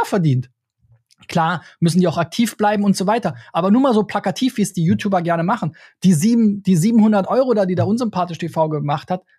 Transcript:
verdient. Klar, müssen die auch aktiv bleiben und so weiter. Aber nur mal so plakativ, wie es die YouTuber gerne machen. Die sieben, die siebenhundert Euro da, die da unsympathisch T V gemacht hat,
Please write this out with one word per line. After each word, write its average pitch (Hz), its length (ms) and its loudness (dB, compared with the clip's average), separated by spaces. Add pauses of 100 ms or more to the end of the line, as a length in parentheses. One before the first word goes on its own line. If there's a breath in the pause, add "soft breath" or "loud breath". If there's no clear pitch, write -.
verdient. 151 440 0 (760)
Klar, 165 340 -2 (200 loud breath)
müssen 170 180 2
die 180 80 2
auch 151 100 -2
aktiv 170 380 -2
bleiben 208 300 0
und 196 100 4
so 190 100 -4
weiter. 208 300 -2 (160 loud breath)
Aber 180 180 0
nur 240 120 4
mal 269 120 2
so 208 100 2
plakativ, 208 520 -4
wie 214 60 -2
es 185 100 -2
die 170 140 -2
YouTuber 196 360 0
gerne 165 220 -2
machen. 190 320 -2 (280 loud breath)
Die 185 100 4
sieben, 208 500 2
die 185 140 2
siebenhundert 214 500 2
Euro 254 260 0
da, 208 120 2
die 185 100 -2
da 170 80 0
unsympathisch 185 540 -2
T 170 100 -6
V 160 220 -2
gemacht 147 420 -4
hat, 185 120 -4 (160)